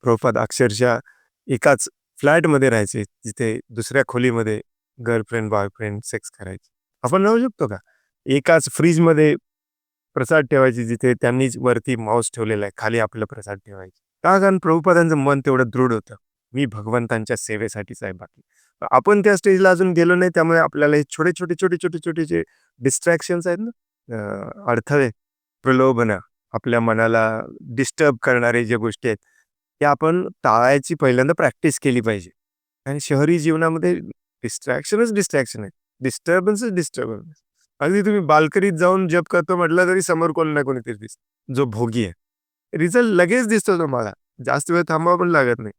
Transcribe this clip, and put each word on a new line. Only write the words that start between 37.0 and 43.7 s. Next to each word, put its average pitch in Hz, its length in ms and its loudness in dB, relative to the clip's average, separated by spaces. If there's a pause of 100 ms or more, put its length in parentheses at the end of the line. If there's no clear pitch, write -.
अगदी 180 220 2
तुम्ही 208 200 0
बाल्कनीत 156 520 2
जाऊन 180 340 2
जप 165 220 0
करतो 180 260 0
म्हटलं, 175 320 2
तरी 185 140 2
समोर 165 300 0
कोणी 156 220 -2
ना 147 80 0
कोणीतरी 123 320 -6
दिसतं, - 600 -18
जो 135 120 2
भोगी 113 400 -2
आहे. 85 80 -10 (640)
रिझल्ट 208 360 2
लगेच 196 340 4
दिसतो 208 300 2